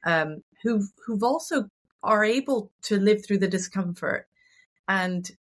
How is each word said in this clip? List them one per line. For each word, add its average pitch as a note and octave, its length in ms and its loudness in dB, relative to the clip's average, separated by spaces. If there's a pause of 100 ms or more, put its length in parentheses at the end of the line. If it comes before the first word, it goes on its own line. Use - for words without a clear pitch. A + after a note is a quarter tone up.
um, D#3 360 0 (200)
who've, A3 240 0 (180)
who've G#3+ 180 -4
also C4 460 0 (340)
are G#3+ 220 2
able A#3+ 460 0 (120)
to G#3 160 0
live G#3 260 4
through G3+ 140 0
the F#3 100 2
discomfort F3+ 800 -4 (640)
and F#3 420 -2 (120)